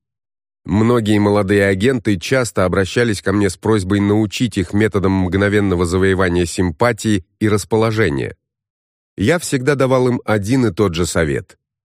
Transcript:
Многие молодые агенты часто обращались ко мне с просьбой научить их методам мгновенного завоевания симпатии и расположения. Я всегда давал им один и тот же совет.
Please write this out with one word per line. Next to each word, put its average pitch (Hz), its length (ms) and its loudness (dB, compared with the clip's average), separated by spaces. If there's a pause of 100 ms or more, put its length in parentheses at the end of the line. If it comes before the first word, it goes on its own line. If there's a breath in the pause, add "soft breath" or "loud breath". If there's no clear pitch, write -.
(640)
Многие 110 540 2
молодые 101 480 2
агенты 101 520 0
часто 117 460 -2
обращались 98 560 0
ко 95 140 -2
мне 101 160 2
с - 80 -10
просьбой 101 420 0
научить 104 560 0
их 92 160 -4
методам 101 400 0
мгновенного 95 720 0
завоевания 90 640 0
симпатии 104 800 -2 (120)
и 110 120 0
расположения. 107 840 -2 (800)
Я 110 200 0
всегда 143 360 -2
давал 127 340 2
им 123 160 -2
один 107 400 0
и 107 80 0
тот 95 220 0
же 87 100 -2
совет. 78 540 -4 (300)